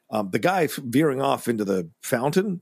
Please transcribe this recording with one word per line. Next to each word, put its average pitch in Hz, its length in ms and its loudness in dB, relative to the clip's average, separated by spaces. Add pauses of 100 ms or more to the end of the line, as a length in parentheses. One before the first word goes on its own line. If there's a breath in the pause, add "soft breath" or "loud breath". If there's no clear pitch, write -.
Um, 107 220 -2
the 113 80 0
guy 180 260 2
f-, 139 180 -4
veering 135 380 2
off 135 280 0
into 107 160 0
the 92 240 -2 (120)
fountain, 147 600 0